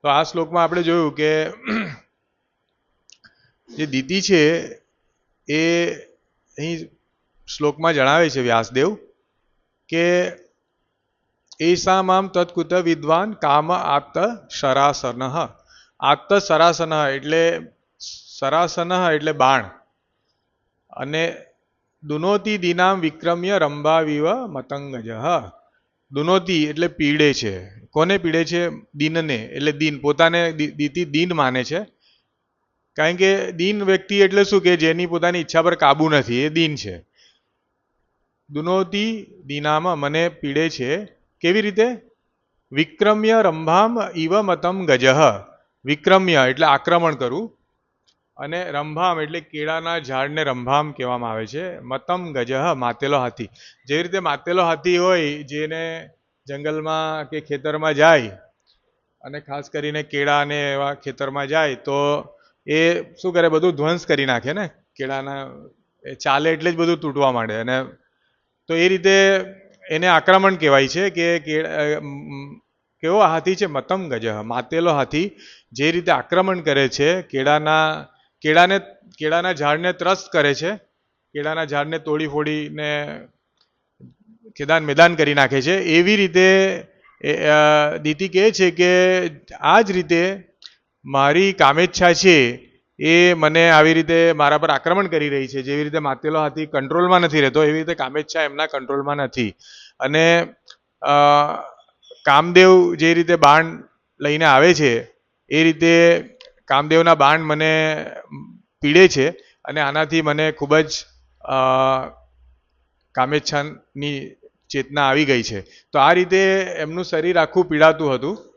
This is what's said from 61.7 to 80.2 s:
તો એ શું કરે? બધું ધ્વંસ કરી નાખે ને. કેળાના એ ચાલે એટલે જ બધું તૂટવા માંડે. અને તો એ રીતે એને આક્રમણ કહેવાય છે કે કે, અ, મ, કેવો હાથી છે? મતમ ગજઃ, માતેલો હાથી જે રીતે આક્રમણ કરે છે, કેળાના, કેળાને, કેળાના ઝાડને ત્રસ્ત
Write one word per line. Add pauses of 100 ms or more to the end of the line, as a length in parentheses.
તો (420)
એ
શું
કરે?
બધું
ધ્વંસ
કરી
નાખે
ને. (260)
કેળાના (560)
એ
ચાલે
એટલે
જ
બધું
તૂટવા
માંડે.
અને (840)
તો
એ
રીતે (460)
એને
આક્રમણ
કહેવાય
છે
કે
કે,
અ,
મ, (400)
કેવો
હાથી
છે?
મતમ
ગજઃ,
માતેલો
હાથી (420)
જે
રીતે
આક્રમણ
કરે
છે,
કેળાના, (340)
કેળાને, (380)
કેળાના
ઝાડને
ત્રસ્ત